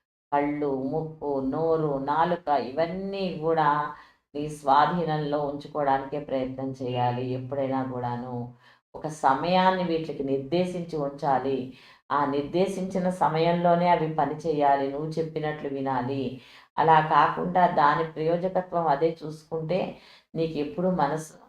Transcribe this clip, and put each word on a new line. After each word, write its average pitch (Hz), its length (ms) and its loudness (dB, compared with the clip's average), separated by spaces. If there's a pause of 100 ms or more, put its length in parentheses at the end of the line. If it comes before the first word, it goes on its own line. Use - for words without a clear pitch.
(320)
కళ్ళు, 143 580 0
ముక్కు, 147 560 -4
నోరు, 151 600 0
నాలుక 165 420 0 (160)
ఇవన్నీ 175 760 -4
కూడా 151 540 2 (420)
నీ 147 140 -6
స్వాధీనంలో 151 920 2
ఉంచుకోవడానికే 143 760 -2
ప్రయత్నం 131 520 -4
చేయాలి. 123 600 -2
ఎప్పుడైనా 131 500 -4
కూడాను 123 680 -6 (420)
ఒక - 120 -8 (100)
సమయాన్ని 180 680 2
వీటికి 160 400 -2
నిర్దేశించి 165 760 -2
ఉంచాలి. 135 760 -2 (380)
ఆ 143 140 2
నిర్దేశించిన 180 880 0
సమయంలోనే 170 720 4
అవి 160 240 2
పని 151 240 0
చేయాలి, 143 520 2
నువ్వు 151 220 -6
చెప్పినట్లు 151 580 -4
వినాలి. 135 720 -4 (360)
అలా 156 300 6
కాకుండా 165 680 4
దాని 156 380 4
ప్రయోజకత్వం 175 760 -2
అదే 160 280 2
చూసుకుంటే 160 840 -6 (360)
నీకు 160 260 -2
ఎప్పుడూ 175 360 -2
మనసు 151 380 -2 (140)